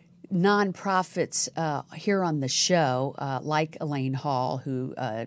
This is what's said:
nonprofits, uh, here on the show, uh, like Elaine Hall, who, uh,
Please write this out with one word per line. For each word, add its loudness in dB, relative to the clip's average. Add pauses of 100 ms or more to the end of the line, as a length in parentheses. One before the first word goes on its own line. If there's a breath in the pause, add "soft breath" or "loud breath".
(360 loud breath)
nonprofits, 2
uh, -2 (120)
here 0
on 0
the -2
show, 2
uh, -4
like 0
Elaine -2
Hall, 0
who, -4
uh, -4